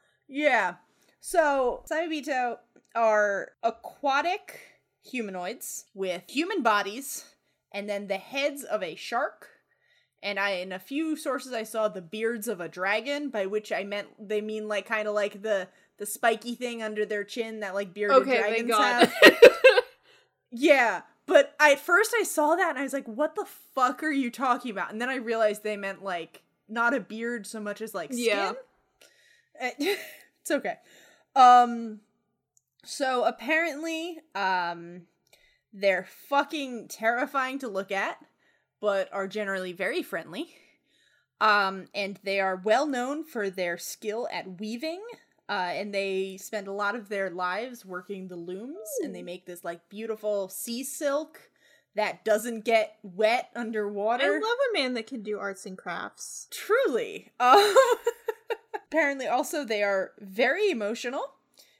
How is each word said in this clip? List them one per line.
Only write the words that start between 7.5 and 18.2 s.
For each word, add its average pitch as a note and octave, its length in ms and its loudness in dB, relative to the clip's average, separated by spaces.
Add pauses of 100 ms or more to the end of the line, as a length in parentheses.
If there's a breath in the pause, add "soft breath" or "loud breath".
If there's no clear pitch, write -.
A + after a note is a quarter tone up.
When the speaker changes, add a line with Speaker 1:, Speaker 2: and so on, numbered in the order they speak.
Speaker 1:
and G3+ 180 -8
then G3+ 160 -6
the F#3+ 120 -4
heads C#4 440 -4
of - 220 -4
a D#3+ 100 -8
shark. - 540 -6 (720)
And G3 180 -6
I, G3+ 120 0
in F#3 200 -6
a F#3 60 -8
few D#4 360 -4
sources C4 380 -6
I A3+ 100 -4
saw A3 260 -2
the F#3+ 120 -10
beards A3 480 -6
of G3+ 120 -4
a E3 80 -8
dragon, A#3 600 -4
by G#3 180 -4
which G#3 240 -4
I F#3 140 -4
meant G3+ 240 -8 (100)
they G#3 220 -4
mean, G#3+ 260 -6
like, G#3 220 -4
kinda G#3+ 240 -2
like G#3 300 -2
the, G3+ 260 -2 (300 soft breath)
the G#3 80 -8
spiky A#3 480 0
thing A#3 280 -8
under G#3+ 220 -4
their G#3 180 -4
chin A3 380 -8
that, G3 140 -6
like, G3 200 -4
bearded G#3 280 4